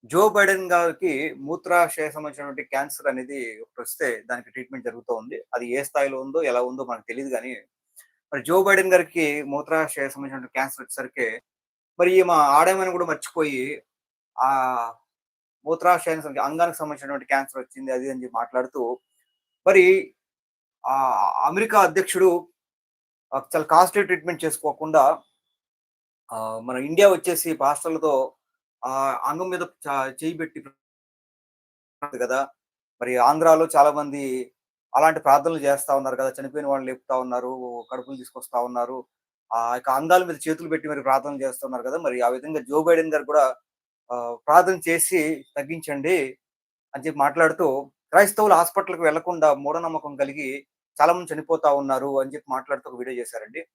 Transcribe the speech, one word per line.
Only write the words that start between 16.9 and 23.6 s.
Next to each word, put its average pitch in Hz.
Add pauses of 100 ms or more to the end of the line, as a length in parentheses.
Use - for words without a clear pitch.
క్యాన్సర్ 135
వచ్చింది 131
అది 127
అని 127
చెప్పి 117
మాట్లాడుతూ 127 (840)
మరి 190 (1040)
ఆ - (540)
అమెరికా 208
అధ్యక్షుడు, 185 (1040)
ఆ, 131 (180)
చాలా 156